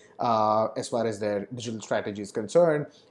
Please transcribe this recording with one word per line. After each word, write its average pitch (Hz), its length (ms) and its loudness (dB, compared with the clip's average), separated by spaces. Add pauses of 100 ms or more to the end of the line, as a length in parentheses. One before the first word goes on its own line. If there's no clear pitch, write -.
(200)
uh, 110 580 4
as 123 120 -6
far 117 160 0
as 107 140 -4
their 104 340 -2
digital 113 280 -8
strategy 107 400 -4
is 101 100 -10
concerned, 151 540 2 (260)